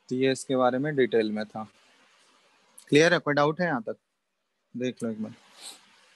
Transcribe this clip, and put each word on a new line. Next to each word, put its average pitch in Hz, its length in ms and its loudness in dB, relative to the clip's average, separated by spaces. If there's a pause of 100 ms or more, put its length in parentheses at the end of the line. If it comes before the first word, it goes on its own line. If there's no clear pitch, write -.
तो 127 80 -6
ये 131 160 2
इसके 131 240 -4
बारे 127 220 2
में 147 180 -4
detail 110 360 2
में 107 140 -6
था। 107 220 -14 (1200)
Clear 160 240 6
है? 165 60 2
कोई 147 160 -2
डाउट 151 260 0
है 180 60 0
यहाँ 131 160 -2
तक? 110 140 -10 (800)
देख 120 260 -6
लो 113 80 -6
एक 110 120 -8
बार। 110 120 -12 (800)